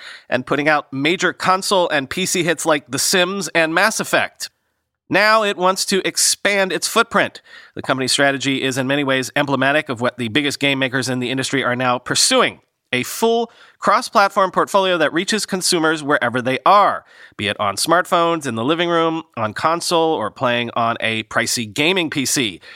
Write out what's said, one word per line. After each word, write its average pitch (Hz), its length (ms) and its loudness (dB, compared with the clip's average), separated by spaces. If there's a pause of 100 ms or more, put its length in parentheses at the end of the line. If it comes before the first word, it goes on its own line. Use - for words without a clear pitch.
(300)
and 127 160 -2
putting 147 240 0
out 147 220 0
major 156 420 0
console 185 560 0
and 139 200 -2
P 185 160 -4
C 180 180 -2
hits 160 220 -2
like 151 240 0
The 135 100 -4
Sims 185 500 0
and 165 240 0
Mass 202 260 0
Effect. - 500 -2 (600)
Now 214 340 4
it 202 120 0
wants 185 300 0
to 190 200 0
expand - 680 0
its 165 120 -4
footprint. 202 560 0 (340)
The - 60 -12
company's 131 300 -2
strategy 139 500 0
is 131 160 -2
in 131 100 -2
many 139 180 0
ways 131 320 -2
emblematic 143 500 0
of 117 140 -6
what 123 160 -2
the 120 100 -4
biggest 143 320 -2
game 139 200 2
makers 127 280 -2
in 127 120 -2
the 123 120 -4
industry 131 320 -2
are 123 140 0
now 127 200 0
pursuing, 151 600 0 (320)
a 123 120 0
full 233 460 0 (300)
cross-platform 196 720 2
portfolio 185 460 0
that 147 160 2
reaches 196 320 -2
consumers 160 580 0
wherever 127 380 0
they 131 240 -2
are, 170 400 4 (320)
be 104 100 -4
it 101 100 -2
on 101 200 -2
smartphones, 170 680 0
in 117 100 -4
the 113 100 -2
living 170 240 0
room, 165 340 0 (140)
on 107 160 -4
console, 160 600 0
or 107 160 -2
playing 120 460 -2
on 117 240 0
a 110 240 -2
pricey 113 500 -4
gaming 165 360 0
P 131 160 -4
C. 104 340 -2 (160)